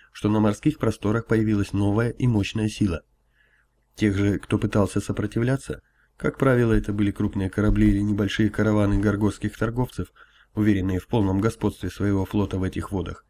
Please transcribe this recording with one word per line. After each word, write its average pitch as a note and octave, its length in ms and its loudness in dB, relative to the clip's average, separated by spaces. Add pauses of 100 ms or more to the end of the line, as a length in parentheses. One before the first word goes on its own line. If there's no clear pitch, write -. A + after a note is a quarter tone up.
(120)
что - 160 -2
на G#2+ 120 2
морских G#2+ 360 0
просторах A2 480 -2
появилась G#2+ 480 0
новая G2+ 380 0
и B2+ 160 -2
мощная A2 420 0
сила. F#2+ 320 -2 (920)
Тех G#2 200 0
же, G2+ 240 0
кто - 200 -2
пытался G#2 420 0
сопротивляться, A#2 800 -4 (380)
как - 180 -4
правило, A#2+ 380 4
это G#2+ 180 0
были G2+ 200 0
крупные G2+ 360 -2
корабли G#2+ 400 2
или G2+ 120 4
небольшие G#2 500 0
караваны G#2 500 2
горгосских G#2 560 -2
торговцев, A#2 560 -6 (420)
уверенные F#2+ 440 2
в - 80 -6
полном G2 340 0
господстве G#2 480 -2
своего G2 380 -2
флота G2+ 320 -2
в F#2 40 -2
этих F2+ 300 -6
водах F2 380 -6